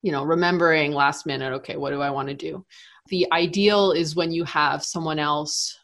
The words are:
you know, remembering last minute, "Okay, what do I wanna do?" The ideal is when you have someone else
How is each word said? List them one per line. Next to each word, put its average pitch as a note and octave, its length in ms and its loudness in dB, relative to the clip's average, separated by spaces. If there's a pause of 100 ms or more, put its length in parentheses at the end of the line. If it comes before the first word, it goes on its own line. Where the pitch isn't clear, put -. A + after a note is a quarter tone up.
you G3 80 0
know, C#3 120 -2
remembering E3 680 2
last C#3+ 340 0
minute, C3+ 280 -4
"Okay, C3+ 220 -8
what C#3+ 140 -4
do C#3+ 120 -4
I C#3 100 -2
wanna C#3 240 -4
do?" E3 300 -10 (440)
The F3+ 220 2
ideal G3 640 4
is D#3 220 0
when E3 160 0
you E3+ 120 -2
have D3 420 0
someone D#3+ 320 -4
else D3 680 -2